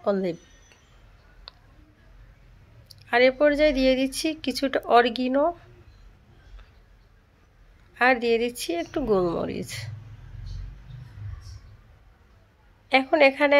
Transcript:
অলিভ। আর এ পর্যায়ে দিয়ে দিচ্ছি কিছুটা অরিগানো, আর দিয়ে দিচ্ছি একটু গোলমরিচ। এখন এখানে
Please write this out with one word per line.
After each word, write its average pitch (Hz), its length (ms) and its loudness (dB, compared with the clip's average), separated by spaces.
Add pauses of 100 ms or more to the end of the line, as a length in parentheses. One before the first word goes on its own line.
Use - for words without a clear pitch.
অলিভ। 190 340 -2 (2750)
আর 240 120 2
এ 262 100 6
পর্যায়ে 294 420 2
দিয়ে 262 220 4
দিচ্ছি 269 320 -2 (140)
কিছুটা - 460 -4
অরিগানো, 254 580 2 (2500)
আর 254 220 4
দিয়ে 233 180 0
দিচ্ছি 240 380 -6
একটু 330 260 -8
গোলমরিচ। 185 680 -2 (3250)
এখন 269 300 2
এখানে 277 380 4